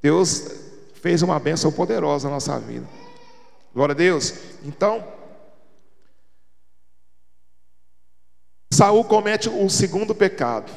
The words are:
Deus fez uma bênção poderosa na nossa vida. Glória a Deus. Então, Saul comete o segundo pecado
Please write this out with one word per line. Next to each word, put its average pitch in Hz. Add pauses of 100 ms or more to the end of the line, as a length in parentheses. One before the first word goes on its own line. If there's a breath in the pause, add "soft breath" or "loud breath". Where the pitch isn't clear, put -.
Deus 160 (420)
fez 170
uma 156
bênção 151
poderosa 151
na 143
nossa 135
vida. 117 (880)
Glória 143
a -
Deus. 165 (300)
Então, 202 (3750)
Saul 208
comete 214
o 196
segundo 196
pecado 120